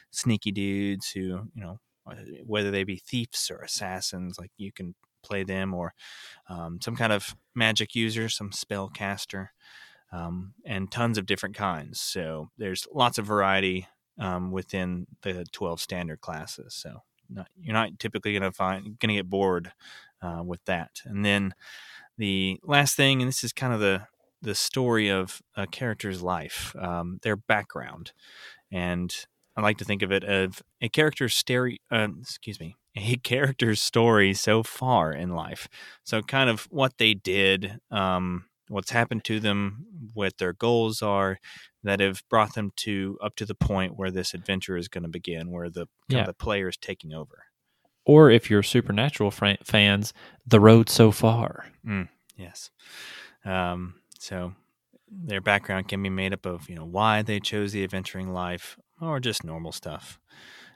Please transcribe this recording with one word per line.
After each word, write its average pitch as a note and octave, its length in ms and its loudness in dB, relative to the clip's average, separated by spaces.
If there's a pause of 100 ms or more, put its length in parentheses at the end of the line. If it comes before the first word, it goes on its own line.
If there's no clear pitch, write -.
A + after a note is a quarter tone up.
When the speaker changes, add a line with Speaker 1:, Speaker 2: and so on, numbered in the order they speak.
(120)
Speaker 1:
sneaky G#2+ 400 -2
dudes G2 600 -4
who, F#2+ 100 -8 (320)
you A2+ 80 -14
know, F#2 180 -14 (260)
uh, A2+ 100 -18 (300)
whether G#2 260 -2
they G2 120 0
be F#2+ 140 -6
thieves - 520 -6
or F2 100 -14
assassins, F#2 800 -8
like, F2 200 -18
you G2 160 -12
can F2+ 200 -12 (300)
play G2 200 -6
them, F#2+ 300 -4
or, F2 200 -6 (560)
um, E2+ 320 -10
some A#2 160 -6
kind A2+ 160 2
of - 220 -4 (200)
magic A2 400 -2
user, A2+ 320 -2
some G#2 240 -8
spellcaster, G2 960 -8 (640)
um, F2+ 420 -8 (120)
and G2 260 -6
tons A#2 260 -2
of F#2+ 80 -2
different G2+ 300 -4
kinds. E2+ 440 -6
So D#2+ 580 -8
there's F#2+ 360 -6
lots B2 240 2
of A2 80 -4
variety, G2 640 2 (320)
um, F#2 320 -6
within F#2 560 -6 (140)
the F2+ 300 -8
twelve E2+ 300 -6
standard F2 400 -8
classes. - 540 -14
So - 260 -16 (280)
not, G2 180 -14 (120)
you're D#3+ 140 -8
not G#2+ 240 0
typically G#2+ 360 -4
gonna G2 180 0
find, G2 480 -4
gonna G#2+ 160 0
get F#2 140 -4
bored, F#2 420 0 (500)
uh, E2+ 240 -8
with F2 200 -10
that. F2 400 -6
And G2+ 200 -4
then G2+ 280 2 (640)
the F#2+ 460 -2
last C#3+ 320 0
thing, C3+ 260 2
and B2 60 0
this - 160 -4
is A#2+ 80 -6
kind B2+ 220 -4
of A2 60 -2
the, G2 280 0 (340)
the G2+ 140 -6
story A#2 540 0
of F#2+ 320 -2 (140)
a G2 120 -4
character's G2+ 540 -8
life, F2+ 580 -6
um, F2 440 -6
their G#2+ 120 0
background. - 800 -4 (580)
And F2 420 -4 (440)
I A2 40 -4
like G#2 180 2
to G#2 60 -10
think G2+ 160 -2
of F#2+ 100 -2
it G2 120 2
of F#2+ 380 -2 (200)
a A#2+ 80 -2
character's D3 440 2
steri-, B2 460 -2 (120)
uh, G#2+ 160 2 (140)
excuse - 380 -14
me, E2 160 -14 (100)
<laughs> - 100 -18
a A#2 220 0
character's B2 640 2
story A2 520 6
so A2 300 2
far A2 480 0
in F2+ 240 -6
life. - 320 -10 (360)
So A2 180 -2
kind C3+ 280 2
of A2 200 0
what C3+ 300 0
they A2 160 6
did, G2 640 0 (120)
um, F#2 540 0 (240)
what's G2 220 -6
happened A#2 340 0
to A2 140 -2
them, G#2 460 -2 (280)
what G2+ 240 -2
their F2+ 160 -2
goals A2+ 480 0
are G2 380 0 (440)
that G2 160 2
have G2 300 2
brought G#2+ 260 2
them G2+ 220 -4
to, G2 440 -4
up G#2 140 -6
to G#2+ 100 -8
the G2+ 100 -6
point F#2+ 420 0
where F#2+ 120 -4
this F#2 240 -4
adventure F#2 440 -4
is F2 100 -6
gonna E2+ 220 -8
begin, E2+ 420 -8
where F2 180 -8
the, E2+ 160 -10 (240)
kind C3+ 40 0
of C3 40 4
Speaker 2:
Yeah. G#2 80 2
Speaker 1:
the - 80 -6
player's G2 440 -4
taking E2 360 -10
over. D#2 300 -14 (640)
Speaker 2:
Or D3+ 220 12
if A#2 220 8
you're G2+ 120 8
Supernatural G#2+ 680 2
fran-, G2+ 320 2
fans, G#2 500 6 (320)
the A2+ 140 8
road A2+ 300 12
so A2+ 220 10
far. A2+ 540 2 (200)
Speaker 1:
Mm, G2 220 -2 (300)
yes. F2 320 -16 (720)
Um, F2+ 520 -4 (240)
so F#2 340 -8 (560)
their E3 320 -6
background G2+ 460 0
can G2 160 -4
be G2 60 -2
made F#2+ 240 -2
up - 120 -6
of, F2 240 -8
you F2 60 -14
know, D#2+ 100 -14
why G#2+ 380 2
they G#2+ 160 -2
chose G#2 320 -4
the G#2 120 -4
adventuring F#2 480 -6
life F2+ 460 -8 (240)
or D#3 180 -4
just B2 240 -2
normal E2 280 -10
stuff. - 480 -14 (560)